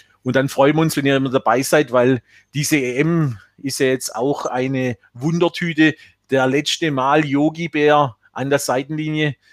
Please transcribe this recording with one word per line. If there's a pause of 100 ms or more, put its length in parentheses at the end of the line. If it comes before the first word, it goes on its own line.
(240)
Und
dann
freuen
wir
uns,
wenn
ihr
immer
dabei
seid,
weil (320)
diese
E
M (240)
ist
ja
jetzt
auch
eine (160)
Wundertüte. (360)
Der
letzte
Mal
Yogi
Bär (160)
an
der
Seitenlinie, (180)